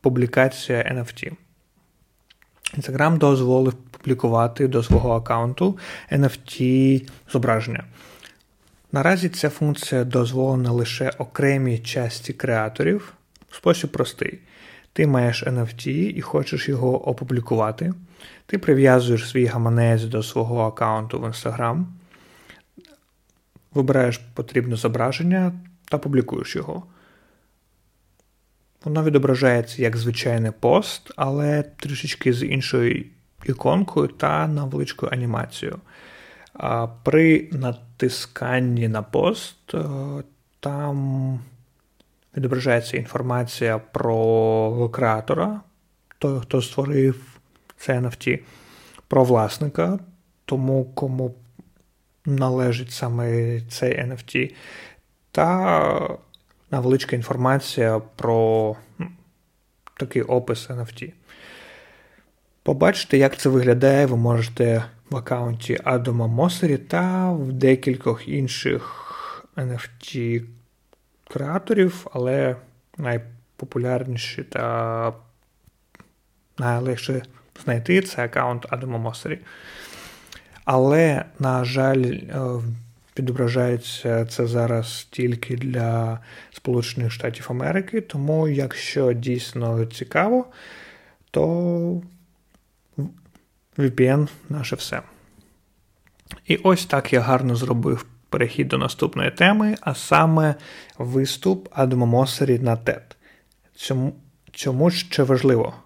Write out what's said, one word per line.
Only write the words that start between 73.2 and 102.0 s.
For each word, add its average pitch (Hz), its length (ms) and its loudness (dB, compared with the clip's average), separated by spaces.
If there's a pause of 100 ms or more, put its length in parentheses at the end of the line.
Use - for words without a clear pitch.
та 113 720 -4 (1400)
найлегше 123 640 -2 (420)
знайти — 127 380 2
це 151 220 -6
аккаунт 123 460 -2
Адама 127 280 -6
Мосері. 113 420 -6 (1300)
Але, 139 600 4 (140)
на 127 260 0
жаль, 131 380 2
е, 123 580 -4 (580)
відображається 123 1080 0
це 120 220 -2
зараз 117 640 -2
тільки 120 440 -2
для 117 640 -2 (320)
Сполучених 120 600 -2
Штатів - 380 -6
Америки, 170 520 -2
тому 156 460 0
якщо 135 640 0
дійсно 120 720 -2
цікаво, 214 600 0 (840)
то 147 120 2 (2250)
V - 0 -
P 131 220 0
N — 139 280 6 (220)
наше 139 260 -4
все. - 260 -8 (1400)
І - 100 2
ось 185 300 2
так - 280 -2
я 127 60 4
гарно 127 360 2
зробив 120 500 0 (240)
перехід 123 380 0
до 127 100 0
наступної 135 540 -2
теми: 214 500 4
а 143 140 -2
саме 160 600 4 (420)
виступ 135 720 -2
Адама 127 340 2